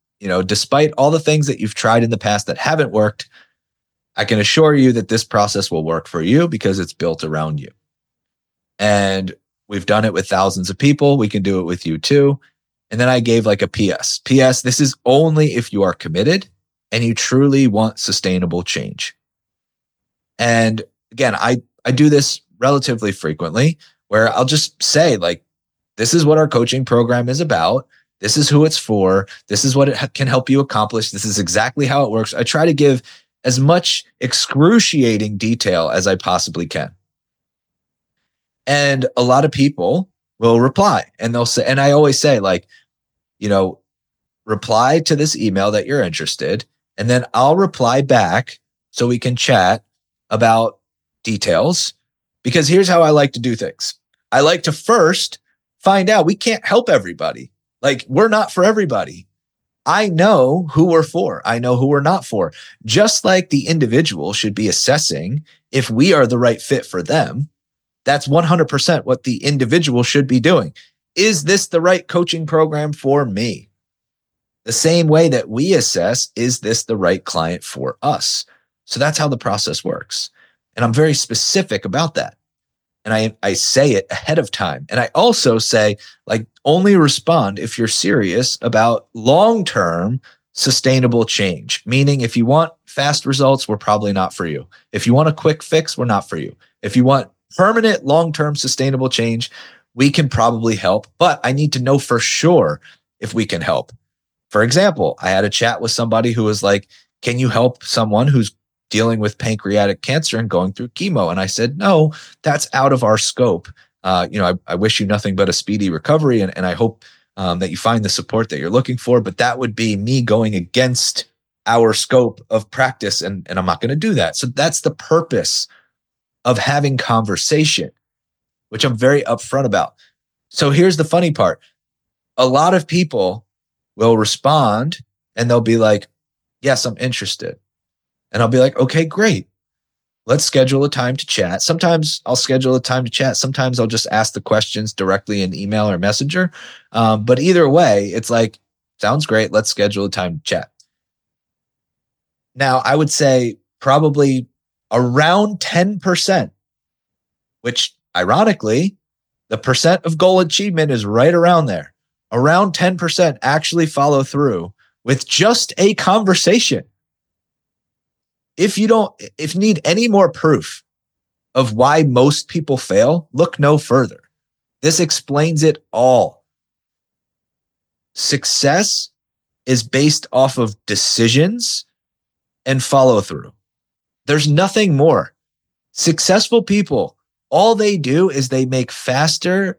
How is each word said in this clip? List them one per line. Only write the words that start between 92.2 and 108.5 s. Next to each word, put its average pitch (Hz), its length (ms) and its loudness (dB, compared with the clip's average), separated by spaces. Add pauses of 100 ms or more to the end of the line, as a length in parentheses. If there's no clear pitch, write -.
if 113 140 -4
you 117 100 2
want 160 280 2 (140)
fast 147 380 -4
results, 135 420 0
we're 107 100 -4
probably 104 340 0
not 95 220 -2
for 92 120 -6
you. 73 220 -8 (240)
If 104 160 -4
you 120 60 4
want 156 160 4
a 151 40 -2
quick 156 300 -2
fix, - 340 -2
we're 127 80 -4
not 104 220 -2
for 87 100 -10
you. - 180 -10 (260)
If 104 160 -4
you 123 80 4
want 135 260 2 (240)
permanent, 214 480 2
long-term 151 520 0
sustainable 131 520 -2
change, 117 440 -4 (420)
we 135 160 2
can 147 180 0
probably 113 480 0
help, 95 320 -2 (120)
but 165 240 2
I 127 100 -2
need 147 200 0
to 127 80 -4
know 135 180 2
for 120 200 -2
sure 151 640 2 (400)
if - 120 -10
we 107 120 -2
can 85 160 -6
help. 76 320 -4 (560)
For 107 120 0
example, 135 600 2
I 92 80 -2
had 95 160 2
a 101 40 0
chat 117 300 -2
with 120 120 -4
somebody 117 400 0
who 113 120 -2
was 107 200 -2
like, 101 260 0 (320)
"Can 123 160 -4
you 127 120 0
help 123 340 0
someone 113 440 0
who's 123 240 2 (400)